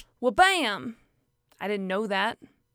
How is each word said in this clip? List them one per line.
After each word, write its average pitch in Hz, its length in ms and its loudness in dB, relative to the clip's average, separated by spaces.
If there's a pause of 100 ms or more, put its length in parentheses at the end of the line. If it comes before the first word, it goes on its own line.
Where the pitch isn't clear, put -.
(200)
wa-bam! 254 800 2 (640)
I 190 80 -8
didn't 196 200 -4
know 202 200 -2
that 196 300 -2 (380)